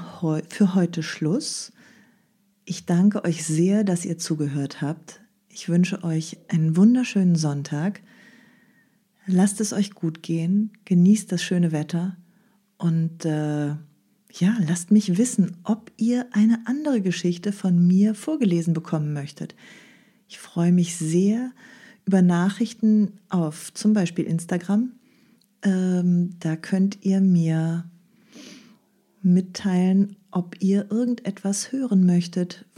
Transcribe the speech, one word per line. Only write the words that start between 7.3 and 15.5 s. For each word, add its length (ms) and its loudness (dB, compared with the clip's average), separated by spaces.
Sonntag. 680 -4
Lasst 360 2
es 120 -4
euch 180 -2
gut 320 -6
gehen, 480 0
genießt 460 4
das 120 -2
schöne 280 0
Wetter 460 -4
und, 480 -2
äh, 500 -2
ja, 240 0
lasst 240 -2
mich 260 2
wissen, 460 0